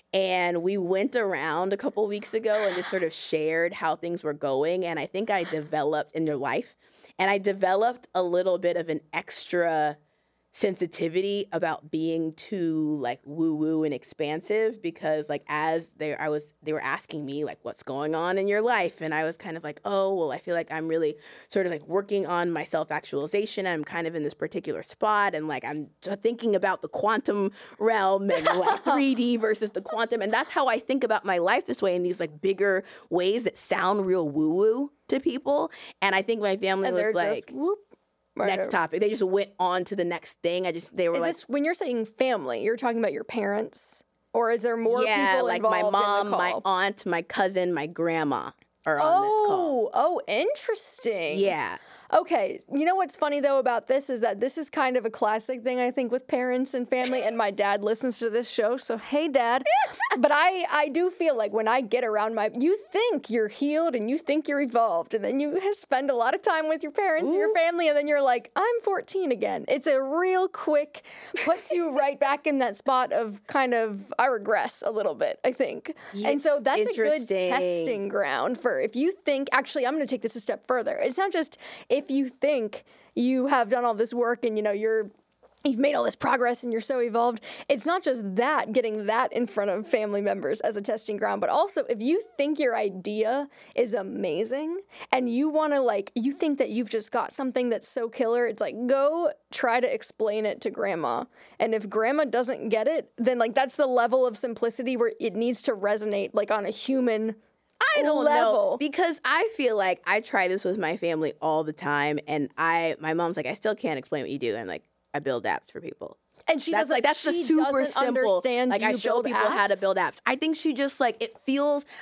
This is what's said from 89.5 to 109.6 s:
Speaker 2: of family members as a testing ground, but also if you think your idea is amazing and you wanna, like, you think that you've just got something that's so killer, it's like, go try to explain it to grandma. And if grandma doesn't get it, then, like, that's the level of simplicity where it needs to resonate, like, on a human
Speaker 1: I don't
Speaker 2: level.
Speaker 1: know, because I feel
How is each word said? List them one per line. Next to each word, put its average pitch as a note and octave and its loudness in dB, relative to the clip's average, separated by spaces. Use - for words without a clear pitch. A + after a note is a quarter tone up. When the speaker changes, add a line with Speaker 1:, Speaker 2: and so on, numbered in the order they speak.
Speaker 2:
of G3 -2
family G#3 0
members G3+ -2
as A3 -2
a G3+ -6
testing G#3+ -4
ground, G#3 -2
but F#3+ 0
also D#4+ 0
if G#3+ -4
you D#4+ 0
think D4 0
your B3+ 2
idea G#3+ -2
is A3+ 0
amazing A3 -4
and B3+ 2
you C4 2
wanna, D4+ 2
like, G#3 0
you B3 0
think C#4+ 0
that A#3+ 0
you've A3 -4
just G#3+ -6
got - -2
something B3+ -2
that's A3 -4
so A#3 -4
killer, A#3 0
it's G#3+ -4
like, F3 -4
go D4 2
try B3 2
to B3 2
explain G#3+ -2
it - -4
to G#3 -4
grandma. E3+ -2
And A3+ 2
if G#3 -4
grandma A#3 0
doesn't A#3 -2
get A3 2
it, D#4 -2
then, A#3+ 2
like, A#3 2
that's C4 2
the D4 2
level B3 4
of A3+ -2
simplicity A#3 -2
where A3+ 2
it G3+ -2
needs A#3 0
to B3 0
resonate, G3+ -2
like, G#3 0
on G#3 0
a G3+ -4
human A3+ 0
Speaker 1:
I D5 4
don't D4 2
Speaker 2:
level. D4+ 6
Speaker 1:
know, A#3+ -2
because D#4 0
I E4 4
feel A#3+ 2